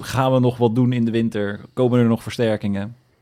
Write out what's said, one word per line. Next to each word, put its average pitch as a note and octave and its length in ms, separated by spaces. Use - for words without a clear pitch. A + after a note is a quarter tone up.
gaan C3 320
we C3 60
nog B2 180
wat A#2 180
doen B2+ 180
in A#2 120
de A2+ 60
winter? G#2+ 480
Komen B2 260
er A#2 80
nog A2+ 160
versterkingen? G#2+ 720